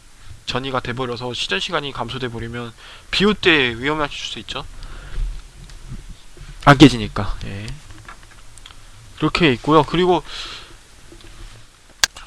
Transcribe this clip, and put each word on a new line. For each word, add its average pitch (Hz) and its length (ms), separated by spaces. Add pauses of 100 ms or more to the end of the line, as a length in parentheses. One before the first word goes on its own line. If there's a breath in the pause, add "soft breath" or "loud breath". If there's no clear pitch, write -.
(460)
전이가 127 340
돼버려서 123 520
시전 190 280
시간이 147 320
감소돼 120 360
버리면 117 440 (380 loud breath)
비호 202 240
때 147 420
위험하실 143 420
수 - 220
있죠. 135 240 (2000 loud breath)
안 143 120
깨지니까. 117 680
예. 101 220 (1500)
그렇게 156 360
있고요. 147 320
그리고 175 400 (2000 loud breath)